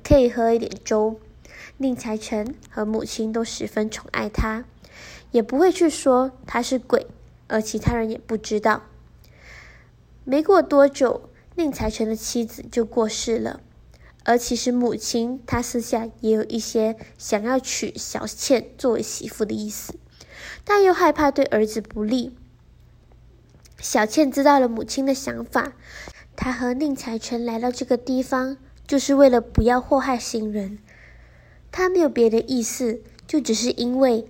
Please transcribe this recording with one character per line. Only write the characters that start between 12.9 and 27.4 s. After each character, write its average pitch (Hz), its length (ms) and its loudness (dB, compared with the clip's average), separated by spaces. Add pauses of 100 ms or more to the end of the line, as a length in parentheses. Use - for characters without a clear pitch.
世 226 300 -4
了， 220 220 -6 (640)
而 233 120 4
其 240 200 -2
实 247 160 -2
母 240 240 0
亲 240 500 -4
她 247 160 -2
私 247 180 -6
下 226 300 -4 (100)
也 220 120 2
有 214 120 2
一 226 140 -6
些 220 380 -2 (200)
想 - 240 -4
要 254 200 0
娶 - 360 -6
小 - 300 -10
倩 - 500 0
作 247 160 0
为 220 80 0
媳 - 280 -8
妇 - 160 -6
的 214 100 -4
意 214 160 -6
思， - 240 -12 (720)
但 415 180 4
又 370 100 8
害 330 200 4
怕 294 180 2
对 269 140 2
儿 220 200 2
子 214 160 -4
不 208 220 -8
利。 240 320 -2 (1400)
小 - 260 0
倩 311 280 2
知 277 100 0
道 285 160 8
了 247 100 4
母 226 140 -6
亲 269 240 -4
的 269 80 2
想 240 300 -8
法， 240 300 -2 (600)
她 254 180 -4
和 247 200 -2
宁 277 240 -2
采 226 200 -8
臣 233 280 -6